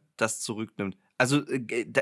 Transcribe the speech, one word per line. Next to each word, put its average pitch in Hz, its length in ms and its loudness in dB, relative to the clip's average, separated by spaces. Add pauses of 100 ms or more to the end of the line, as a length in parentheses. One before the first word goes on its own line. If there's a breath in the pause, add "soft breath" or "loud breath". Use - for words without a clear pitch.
(180)
das - 240 0
zurücknimmt. 104 560 -6 (200)
Also, 135 300 4
äh, 139 120 -2
g-, 113 280 -4
da - 140 2